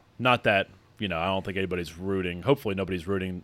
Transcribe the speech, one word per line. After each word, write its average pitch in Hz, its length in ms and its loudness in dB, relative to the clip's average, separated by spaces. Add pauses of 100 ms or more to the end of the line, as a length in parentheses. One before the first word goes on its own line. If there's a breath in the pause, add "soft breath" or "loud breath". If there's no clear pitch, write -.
(160)
not 123 280 2
that, 98 240 4 (320)
you 107 80 -4
know, 85 100 -2
I 85 80 0
don't 95 180 0
think 95 120 -6
anybody's 87 420 -2
rooting. 90 440 -2
Hopefully 110 340 0
nobody's 90 320 -4
rooting 92 360 -2